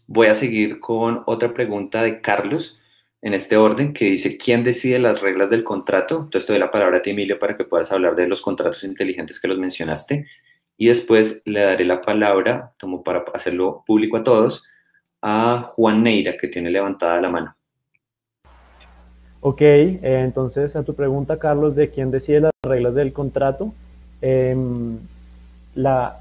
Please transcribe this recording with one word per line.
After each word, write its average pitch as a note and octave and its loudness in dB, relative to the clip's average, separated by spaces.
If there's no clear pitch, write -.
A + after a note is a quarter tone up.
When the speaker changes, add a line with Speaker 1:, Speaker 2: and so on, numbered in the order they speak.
Speaker 1:
Voy A2 4
a G#2+ 6
seguir A2 -2
con A#2 -2
otra A#2 -2
pregunta G#2+ -4
de A2+ -2
Carlos D#3+ -2
en G#2+ -4
este G2 0
orden, A2 4
que A#2 -2
dice, G2 0
"¿Quién A#2+ 2
decide B2 0
las A#2 2
reglas G2 0
del A2+ 2
contrato?". G2+ -2
Entonces G2 -4
te G#2+ 0
doy G#2 4
la F#2 0
palabra F#2 2
a F2+ 0
ti, G2+ -6
Emilio, G2+ -4
para - -4
que - -6
puedas E2 -2
hablar F2+ 0
de F2 2
los F#2 -4
contratos F2 -4
inteligentes F#2+ -8
que - -4
los F#2 -2
mencionaste. F#2 -6
Y A2 2
después A2+ 2
le G#2 -2
daré F#2 2
la F2+ 0
palabra, G#2 0
como F#2 -10
para F2+ -4
hacerlo F2+ -4
público G#2+ 2
a A2+ -4
todos, A#2 2
a A2+ 0
Juan A2 4
Neira, G2+ 2
que - -6
tiene F2 -6
levantada F#2 0
la F#2 0
mano. E2 -6
Speaker 2:
Ok, C#3 0
eh, D3 6
entonces C3 -2
a D3+ -4
tu C#3+ -6
pregunta, C#3+ -2
Carlos, D3 0
de C#3+ 2
quién C3 -4
decide D3 2
las D#3 4
reglas B2 0
del C#3 0
contrato, C#3 -2
em, B2+ 0
la, C3 0